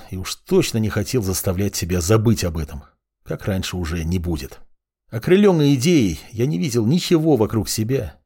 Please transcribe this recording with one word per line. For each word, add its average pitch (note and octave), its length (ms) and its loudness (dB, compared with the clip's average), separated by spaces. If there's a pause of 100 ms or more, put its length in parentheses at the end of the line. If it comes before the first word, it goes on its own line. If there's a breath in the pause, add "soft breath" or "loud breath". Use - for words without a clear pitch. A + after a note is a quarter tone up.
и F#2 80 -10
уж - 180 -8
точно E3+ 440 0
не G#2+ 100 0
хотел G#2+ 320 -2
заставлять F#2+ 540 -2
себя F2 260 -2
забыть G#2+ 420 2
об E2 140 -4
этом. D2 260 -8 (400)
Как - 220 -10
раньше F#2+ 320 -4
уже E2+ 260 -4
не F2 140 -2
будет. E2 420 -6 (520)
Окрылённый D#3 640 4
идеей, B2 440 2 (120)
я A2+ 160 -2
не D#3+ 100 -2
видел A#2+ 300 0
ничего D#3+ 480 2
вокруг G#2+ 340 0
себя A2 460 -4 (100)